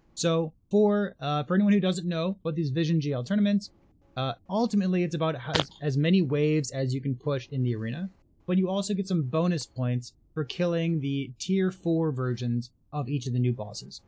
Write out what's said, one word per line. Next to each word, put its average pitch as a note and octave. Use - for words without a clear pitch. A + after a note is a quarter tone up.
So E3
for, G#3
uh, D3
for F3
anyone G3+
who G#3
doesn't F3+
know F3
about D#3+
these D#3
Vision E3
G C#3+
L B2+
tournaments, G3+
uh, C3
ultimately F#3+
it's E3+
about D#3+
as, B2+
as C#3+
many E3+
waves D3
as C3
you C3+
can C3+
push C3+
in C3
the B2
arena, A#2+
but F3+
you F#3
also G3
get F#3+
some E3+
bonus D#3+
points B2
for D#3
killing E3+
the C#3
tier F#3+
four E3
versions B2
of C#3+
each C3+
of B2+
the B2
new B2
bosses. G#2+